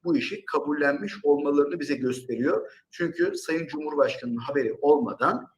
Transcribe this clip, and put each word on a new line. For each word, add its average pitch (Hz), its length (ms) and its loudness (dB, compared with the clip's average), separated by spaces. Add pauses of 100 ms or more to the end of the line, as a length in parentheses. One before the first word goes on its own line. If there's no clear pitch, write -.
bu 165 120 2
işi - 280 -2
kabullenmiş 147 760 0
olmalarını 143 580 4
bize 143 140 -2
gösteriyor. 127 760 -2 (200)
Çünkü 170 460 -2
Sayın 165 300 -4
Cumhurbaşkanı'nın 143 680 -2
haberi 117 440 -2
olmadan 143 680 2 (120)